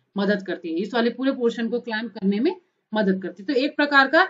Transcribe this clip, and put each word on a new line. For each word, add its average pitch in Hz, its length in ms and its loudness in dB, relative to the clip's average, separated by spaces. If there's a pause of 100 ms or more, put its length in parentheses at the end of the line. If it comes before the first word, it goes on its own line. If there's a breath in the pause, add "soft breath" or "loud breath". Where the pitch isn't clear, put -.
(160)
मदद 196 320 0
करती 170 220 -6
है, 160 60 -4
इस 202 180 -4
वाले 233 160 2
पूरे 262 220 -2
portion 233 380 -2
को 233 100 -2
clamp 233 340 -8
करने 202 260 0
में 359 160 0 (380)
मदद 196 300 2
करती 190 200 -10
है। 185 40 -20
तो 302 80 -2
एक 262 200 0
प्रकार 285 320 4
का 330 220 4